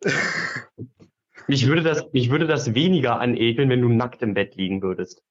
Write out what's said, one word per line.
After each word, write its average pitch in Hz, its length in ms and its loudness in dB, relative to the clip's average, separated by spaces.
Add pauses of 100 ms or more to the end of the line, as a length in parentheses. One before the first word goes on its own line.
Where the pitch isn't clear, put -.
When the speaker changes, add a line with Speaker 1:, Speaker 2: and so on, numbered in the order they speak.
Speaker 1:
<laughs> - 1400 -6
Speaker 2:
Mich 135 200 2
würde 160 160 2
das, 156 300 -2
mich 120 180 2
würde 156 160 2
das 135 260 0
weniger 131 460 2
anekeln, 123 500 0
wenn 123 120 2
du 120 80 4
nackt 120 320 0
im 110 120 -2
Bett 98 220 -2
liegen 95 260 -4
würdest. 92 500 -6